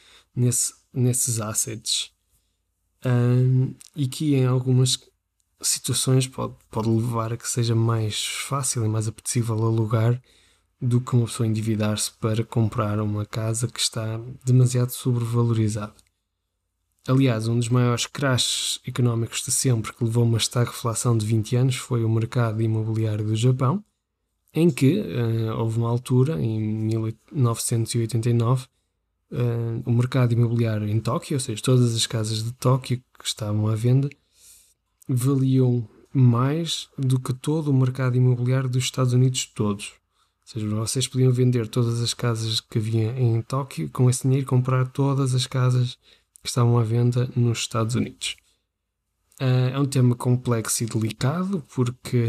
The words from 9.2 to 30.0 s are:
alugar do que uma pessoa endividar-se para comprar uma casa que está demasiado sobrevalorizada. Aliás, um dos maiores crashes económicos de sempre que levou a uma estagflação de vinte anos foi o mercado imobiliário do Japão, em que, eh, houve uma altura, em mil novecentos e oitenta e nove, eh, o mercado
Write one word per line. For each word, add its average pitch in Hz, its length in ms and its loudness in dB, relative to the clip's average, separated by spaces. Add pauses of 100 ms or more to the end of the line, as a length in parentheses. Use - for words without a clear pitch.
alugar 113 560 0 (600)
do 123 200 2
que 127 140 -4
uma 120 120 4
pessoa 113 200 -4
endividar-se 107 640 -2 (100)
para 113 220 -2
comprar 107 580 -2
uma 104 240 -2
casa 113 440 -4
que - 100 -16
está 113 420 -4 (240)
demasiado 123 460 4
sobrevalorizada. 117 1040 -2 (1120)
Aliás, 131 400 2
um 117 100 0
dos 120 120 0
maiores 123 380 2
crashes - 800 -2
económicos 117 600 -2
de - 80 -4
sempre 113 400 0
que - 120 -6
levou 117 200 2
a - 20 4
uma 117 120 2
estagflação 117 800 -2
de 107 80 0
vinte 110 300 0
anos 127 220 2
foi 117 280 -4
o 113 40 0
mercado 113 540 0
imobiliário 110 640 -2
do 107 120 -2
Japão, 127 480 2 (680)
em 165 180 4
que, 139 300 2
eh, 113 520 -2
houve 113 260 -2
uma 117 100 0
altura, 127 520 2
em 110 200 -2
mil 110 520 -2 (180)
novecentos 117 640 0
e 117 40 -2
oitenta 113 320 -2
e - 20 2
nove, 120 340 0 (640)
eh, 117 520 -4
o 120 80 0
mercado 123 400 2